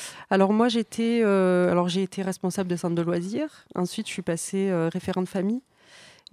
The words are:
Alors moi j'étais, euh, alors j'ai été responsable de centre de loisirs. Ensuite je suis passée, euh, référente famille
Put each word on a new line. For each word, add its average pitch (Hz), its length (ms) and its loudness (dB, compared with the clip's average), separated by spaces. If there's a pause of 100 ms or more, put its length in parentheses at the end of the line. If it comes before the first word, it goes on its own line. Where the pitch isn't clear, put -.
(300)
Alors 190 240 4
moi 226 160 4
j'étais, 233 520 0
euh, 185 480 4
alors 175 200 2
j'ai 190 120 0
été 190 200 -4
responsable 185 480 -4
de 175 60 0
centre 170 180 -2
de 170 80 0
loisirs. 185 720 -4
Ensuite 180 320 -2
je - 60 -10
suis 185 100 -8
passée, 190 480 -2
euh, 165 200 0
référente 185 380 -4
famille 202 320 -2 (720)